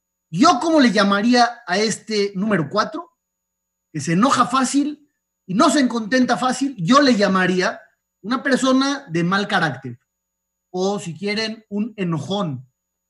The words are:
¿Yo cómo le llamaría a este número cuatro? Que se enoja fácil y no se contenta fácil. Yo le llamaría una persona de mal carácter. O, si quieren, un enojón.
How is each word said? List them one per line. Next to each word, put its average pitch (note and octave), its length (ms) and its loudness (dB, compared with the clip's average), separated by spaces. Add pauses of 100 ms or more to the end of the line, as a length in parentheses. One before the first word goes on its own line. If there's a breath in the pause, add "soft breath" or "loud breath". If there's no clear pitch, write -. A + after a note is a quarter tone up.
(320)
¿Yo D4+ 280 4
cómo E4 200 2
le B3 120 6
llamaría G#3+ 760 2
a F3+ 100 -2
este G#3 580 -2
número F#3 340 0
cuatro? G#3 500 -6 (760)
Que D#3 60 -10
se E3 140 -4
enoja A#3 340 2
fácil C4+ 640 -2 (360)
y F3+ 80 -8
no D4 160 4
se C4 180 2
contenta A#3+ 500 0
fácil. C4 420 -2
Yo G#3+ 220 4
le C4 140 4
llamaría F#3+ 640 0 (440)
una A#3 180 -4
persona C4 680 0
de E3+ 140 -2
mal G3 240 -2
carácter. D3+ 520 -4 (720)
O, G3 280 -2
si E3 180 -10
quieren, G#3+ 520 -6
un G#3+ 280 -6
enojón. E3+ 680 -6 (420)